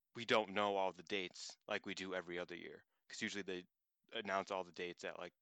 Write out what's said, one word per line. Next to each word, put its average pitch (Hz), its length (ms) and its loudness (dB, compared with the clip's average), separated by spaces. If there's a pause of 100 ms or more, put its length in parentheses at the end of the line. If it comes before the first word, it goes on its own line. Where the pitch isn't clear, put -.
(140)
we 120 120 -8
don't 110 240 6
know 101 260 6
all 95 160 4
the 87 120 -14
dates - 540 -4 (100)
like 101 180 0
we 98 80 -2
do 92 200 -4
every 87 240 -2
other 87 180 -4
year, 80 280 -12 (240)
'cause - 140 -6
usually 101 200 -2
they 92 220 -4 (500)
announce 98 360 2
all 92 140 0
the 87 80 -14
dates 87 320 -6
at, 85 140 -6
like, 87 240 -8